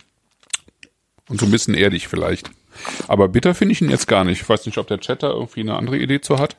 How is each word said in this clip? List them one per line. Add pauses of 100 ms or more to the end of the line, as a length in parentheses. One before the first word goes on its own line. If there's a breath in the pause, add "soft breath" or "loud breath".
(1300)
Und
so
ein
bisschen
erdig
vielleicht. (580 loud breath)
Aber
bitter
finde
ich
ihn
jetzt
gar
nicht.
Ich
weiß
nicht,
ob
der
Chat
da
irgendwie
eine
andere
Idee
zu
hat.